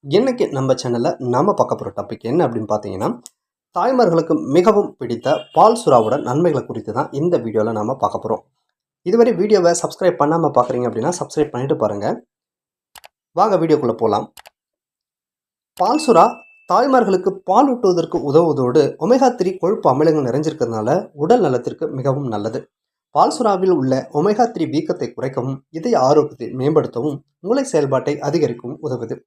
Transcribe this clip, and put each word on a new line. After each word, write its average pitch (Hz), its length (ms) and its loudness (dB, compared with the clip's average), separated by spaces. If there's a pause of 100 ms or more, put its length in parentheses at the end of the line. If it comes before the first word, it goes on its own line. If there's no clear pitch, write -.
(180)
இன்னைக்கு 240 280 0 (100)
நம்ம 135 260 0
சேனல்ல 120 280 -2 (240)
நாம 190 240 2
பார்க்க - 220 2
போற - 180 -10
டாபிக் 101 320 -10
என்ன 151 160 0
அப்படின்னு 117 260 -4
பார்த்தீங்கன்னா, 104 380 -4 (640)
தாய்மார்களுக்கு 180 600 2 (200)
மிகவும் 196 340 4 (100)
பிடித்த 120 360 -2 (200)
பால் 220 260 6
சுறாவோட 123 360 4 (100)
நன்மைகளை 143 420 0
குறித்து 117 280 -10
தான் - 220 -4
இந்த 170 240 0
வீடியோல 110 360 -2
நாம 113 240 -4
பார்க்க 110 200 -2
போறோம். 110 200 -4 (600)
இதுவரை 226 360 2
வீடியோவை 190 400 2
சப்ஸ்கிரைப் 175 400 -2
பண்ணாம 156 360 0
பார்க்குறீங்க 123 320 0
அப்படின்னா, 117 300 -4
சப்ஸ்கிரைப் 147 340 -4
பண்ணிட்டு 139 300 -4
பாருங்க. 101 240 -4 (1300)
வாங்க 196 260 2
வீடியோக்குள்ள 127 420 2
போலாம். 107 220 0 (1600)
பால் 269 240 0
சுறா 196 220 6 (460)
தாய்மார்களுக்கு 208 600 2 (160)
பால் 254 240 4
ஊட்டுவதற்கு 175 460 0 (100)
உதவுவதோடு 139 540 4 (220)
ஒமேகா 254 240 4 (120)
த்ரீ 180 120 -2 (100)
கொழுப்பு 190 280 0
அமிலங்கள் 151 380 2
நிறைஞ்சிருக்கிறதுனால 117 600 -2 (360)
உடல் 214 220 2
நலத்திற்கு 127 400 -4 (120)
மிகவும் 127 340 -4
நல்லது. 110 280 -6 (540)
பால் 208 200 4
சுறாவில் 190 440 0
உள்ள 131 140 0 (260)
ஒமேகா 208 340 2
த்ரீ 165 120 -4 (100)
வீக்கத்தை 147 400 -4
குறைக்கவும், 131 420 -6 (200)
இதய 165 180 -2 (100)
ஆரோக்கியத்தை 139 420 2 (120)
மேம்படுத்தவும், 147 580 -2 (280)
மூளை 254 260 -2
செயல்பாட்டை 143 420 -2 (140)
அதிகரிக்கவும் 151 580 -4
உதவுது. 120 300 -8 (100)